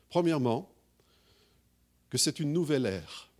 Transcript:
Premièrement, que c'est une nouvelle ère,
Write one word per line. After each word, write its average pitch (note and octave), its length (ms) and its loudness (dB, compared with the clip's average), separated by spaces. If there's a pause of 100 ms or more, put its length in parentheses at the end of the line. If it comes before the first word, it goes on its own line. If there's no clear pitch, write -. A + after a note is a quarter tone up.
Premièrement, D#3+ 680 0 (1400)
que B2+ 80 -2
c'est - 220 0
une D3 120 -2
nouvelle C#3+ 340 2
ère, F#2 540 -6